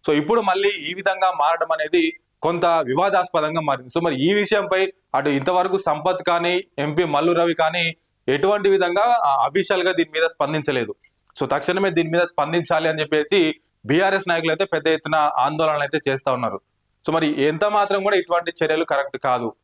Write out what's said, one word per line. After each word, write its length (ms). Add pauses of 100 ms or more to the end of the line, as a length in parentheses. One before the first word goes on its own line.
So 80
ఇప్పుడు 260
మళ్ళీ 280
ఈ 260
విధంగా 460
మారడం 320
అనేది 460 (240)
కొంత 240
వివాదాస్పదంగా 920
మారింది. 380
So 60
మరి 120
ఈ 180
విషయంపై 580 (220)
అటు 140
ఇంతవరకు 500
సంపత్ 480
కానీ, 380 (140)
ఎంపీ 260
మల్లు 280
రవి 220
కానీ 420 (320)
ఎటువంటి 420
విధంగా, 320
ఆ, 420
అఫీషియల్ 380
గా 100
దీని 220
మీద 120
స్పందించలేదు. 680 (460)
So 60
తక్షణమే 440
దీని 200
మీద 100
స్పందించాలి 680
అని 120
చెప్పేసి 600 (260)
బీఆర్ఎస్ 420
నాయకులు 240
అయితే 120
పెద్ద 220
ఎత్తున 280 (240)
ఆందోళనలు 420
అయితే 180 (100)
చేస్తా 240
ఉన్నారు. 280 (460)
So 80
మరి 280
ఎంత 220
మాత్రం 380
కూడా 140
ఇటువంటి 360 (120)
చర్యలు 200
కరెక్ట్ 400
కాదు. 280 (120)